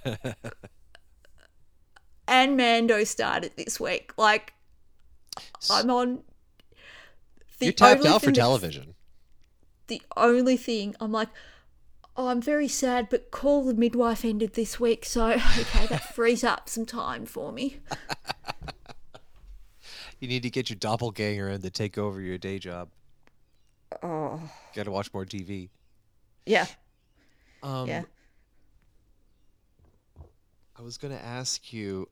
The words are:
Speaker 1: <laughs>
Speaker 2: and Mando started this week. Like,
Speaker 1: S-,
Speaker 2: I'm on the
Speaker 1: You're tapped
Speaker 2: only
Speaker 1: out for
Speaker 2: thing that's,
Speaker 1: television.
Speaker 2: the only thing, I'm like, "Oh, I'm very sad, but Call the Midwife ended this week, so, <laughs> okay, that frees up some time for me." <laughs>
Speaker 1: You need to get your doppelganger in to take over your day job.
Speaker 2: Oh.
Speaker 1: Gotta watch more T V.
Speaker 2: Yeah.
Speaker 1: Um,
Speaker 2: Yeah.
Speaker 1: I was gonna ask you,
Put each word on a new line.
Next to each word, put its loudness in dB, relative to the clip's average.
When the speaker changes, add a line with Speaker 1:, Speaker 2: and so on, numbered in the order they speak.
Speaker 1:
<laughs> -4
Speaker 2:
and 4
Mando 4
started -2
this -8
week. -6
Like, 2
Speaker 1:
S-, -2
Speaker 2:
I'm 2
on -2
the 0
Speaker 1:
You're 2
tapped 10
Speaker 2:
only 6
Speaker 1:
out 6
for 0
Speaker 2:
thing 4
that's, 4
Speaker 1:
television. 0
Speaker 2:
the -8
only 4
thing, -4
I'm -6
like, -2
"Oh, -2
I'm 0
very 0
sad, 0
but -2
Call 2
the 0
Midwife 0
ended -2
this -4
week, 0
so, 2
<laughs> 8
okay, 6
that -2
frees 2
up -2
some -6
time -10
for -10
me." -8
<laughs> -
Speaker 1:
You -10
need -2
to -4
get -4
your -8
doppelganger -2
in -6
to -8
take -6
over -4
your -6
day -8
job. -12
Speaker 2:
Oh. -6
Speaker 1:
Gotta -8
watch -6
more -8
T -12
V. -12
Speaker 2:
Yeah. 2
Speaker 1:
Um, -8
Speaker 2:
Yeah. -8
Speaker 1:
I -20
was -16
gonna -12
ask -8
you, -8